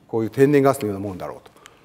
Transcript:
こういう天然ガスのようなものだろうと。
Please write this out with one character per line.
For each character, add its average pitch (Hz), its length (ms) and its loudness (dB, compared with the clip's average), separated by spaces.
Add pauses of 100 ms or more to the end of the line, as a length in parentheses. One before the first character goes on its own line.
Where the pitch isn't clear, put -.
こ 117 120 -6
う 113 60 -2
い - 20 -2
う 101 40 -6
天 139 220 4
然 143 100 4
ガ 135 120 4
ス 131 60 -12
の 107 80 -4
よ 101 40 -4
う - 20 -8
な 98 60 -8
も 101 100 -8
の 90 60 -12
だ 78 100 -12
ろ 64 100 -12
う - 0 -
と。 - 140 -20 (340)